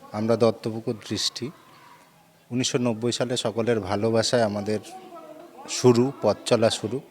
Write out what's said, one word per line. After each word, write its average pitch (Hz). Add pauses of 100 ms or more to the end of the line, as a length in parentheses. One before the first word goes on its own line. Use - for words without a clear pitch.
(120)
আমরা 110
দত্তপুকুর 113 (120)
দৃষ্টি, 120 (1000)
উনিশশো 127
নব্বই 120
সালে 123
সকলের 113
ভালোবাসায় 113
আমাদের 104 (880)
শুরু, 127 (100)
পথ 101 (100)
চলা 113
শুরু 117 (100)